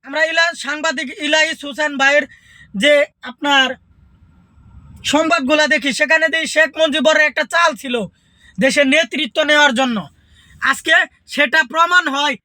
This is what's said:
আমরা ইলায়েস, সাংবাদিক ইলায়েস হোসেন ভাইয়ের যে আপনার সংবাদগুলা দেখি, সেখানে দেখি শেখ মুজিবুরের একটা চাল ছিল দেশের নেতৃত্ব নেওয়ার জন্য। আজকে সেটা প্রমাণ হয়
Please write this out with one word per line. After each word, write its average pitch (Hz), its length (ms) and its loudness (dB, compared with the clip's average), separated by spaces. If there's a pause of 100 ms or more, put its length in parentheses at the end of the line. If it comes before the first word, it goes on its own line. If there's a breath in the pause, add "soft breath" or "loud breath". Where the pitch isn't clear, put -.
আমরা 277 160 -4 (100)
ইলায়েস, 339 240 0 (100)
সাংবাদিক 302 420 -4 (200)
ইলায়েস 311 300 0 (100)
হোসেন 294 240 -4 (100)
ভাইয়ের 285 240 2 (480 soft breath)
যে 262 200 2 (360)
আপনার 269 380 0 (1400)
সংবাদগুলা 302 640 2
দেখি, 285 260 -2
সেখানে 311 340 0
দেখি 320 220 -4
শেখ 311 140 2 (100)
মুজিবুরের 302 500 2
একটা 302 140 -4 (100)
চাল 339 160 2 (120)
ছিল 247 140 -8 (640 soft breath)
দেশের 269 360 2
নেতৃত্ব 311 440 -2 (120)
নেওয়ার 294 300 4
জন্য। 247 180 -2 (640 soft breath)
আজকে 269 340 0 (380)
সেটা 294 260 0 (140)
প্রমাণ 339 300 2 (120)
হয় 285 300 -2